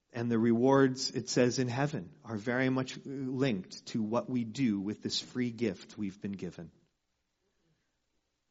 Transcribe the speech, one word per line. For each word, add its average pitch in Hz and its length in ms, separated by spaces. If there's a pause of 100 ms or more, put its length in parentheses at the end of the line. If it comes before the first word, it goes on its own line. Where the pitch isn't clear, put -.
(120)
And 120 200
the 113 80
rewards, 127 720
it - 180
says, 123 300
in 127 80
heaven 123 420 (160)
are 110 120
very 127 340
much 131 340
linked 131 840
to 120 140
what 110 260
we 127 160
do 110 360
with 104 240
this - 160
free 123 320
gift 110 480
we've 98 200
been 101 120
given. 90 400 (1800)